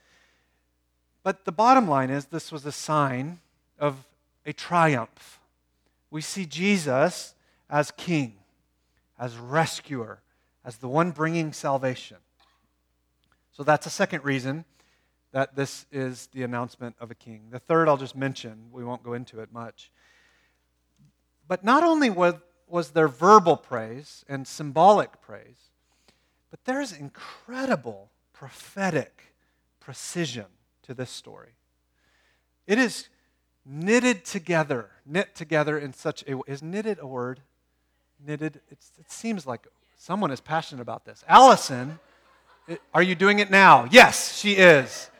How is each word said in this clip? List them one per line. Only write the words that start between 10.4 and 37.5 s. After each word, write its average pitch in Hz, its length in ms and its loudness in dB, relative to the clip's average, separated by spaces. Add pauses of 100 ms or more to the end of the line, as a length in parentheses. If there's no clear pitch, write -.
as 123 120 -18
the 131 100 -14
one 160 240 -2
bringing 156 420 -4
salvation. 131 640 -6 (1300)
So 143 120 -16
that's 147 220 2
a 170 40 -12
second 180 340 -4
reason 135 420 -6 (680)
that 135 240 -4
this 139 360 -8
is 131 360 -10
the 131 160 -12
announcement 120 560 -10
of 120 120 -18
a 117 40 -20
king. 110 360 -20
The 123 80 -16
third 165 280 2
I'll 143 100 4
just 131 180 -10
mention. 117 560 -10
We 123 120 -18
won't 123 200 -12
go 120 100 -12
into 120 280 -14
it 110 120 -20
much. 117 380 -18 (1600)
But 180 160 -8
not 269 200 2
only 311 260 2
was, 175 260 2 (320)
was 165 240 -6
there 160 160 2
verbal 170 500 6
praise 117 720 -14
and 135 200 -12
symbolic 160 720 2
praise, 110 480 -20 (800)
but - 160 -20
there 269 160 -4
is 247 100 -8
incredible 147 1160 -10 (240)
prophetic - 1000 -8 (440)
precision 123 680 -10 (340)
to 123 140 -18
this 123 160 -12
story. 113 420 -20 (1120)
It 208 140 0
is 233 300 -4 (540)
knitted 202 600 -2
together, 156 640 -4 (160)
knit 170 300 -6
together 151 420 -2
in 143 160 -12
such - 340 -10
a 135 100 -8
way. 131 100 -10
Is 139 160 -14
knitted 202 360 -8
a 143 60 -18
word? 240 360 -10 (800)